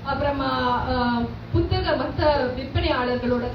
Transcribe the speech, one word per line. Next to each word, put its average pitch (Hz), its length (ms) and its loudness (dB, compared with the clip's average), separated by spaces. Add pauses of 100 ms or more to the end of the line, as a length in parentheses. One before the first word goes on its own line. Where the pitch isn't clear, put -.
அப்புறமா, 277 440 0 (400)
அஹ், 240 360 0 (260)
புத்தக 349 440 2
மத்த 294 260 -2 (340)
விற்பனையாளர்களோட 247 1000 0